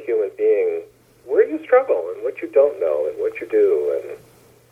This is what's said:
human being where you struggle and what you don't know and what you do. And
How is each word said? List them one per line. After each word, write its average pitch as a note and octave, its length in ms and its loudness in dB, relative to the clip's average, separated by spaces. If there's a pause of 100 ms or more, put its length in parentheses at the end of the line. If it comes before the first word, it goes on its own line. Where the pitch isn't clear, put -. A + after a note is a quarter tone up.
human G#2+ 320 -2
being G2+ 460 0 (440)
where E3+ 220 2
you D#4 160 -8
struggle B3 520 2
and G#2 80 -10
what - 180 -6
you - 80 -8
don't C#3 320 2
know D2 260 0
and - 120 -6
what G2 200 -4
you - 80 -10
do. D#2 540 2
And - 160 -12 (540)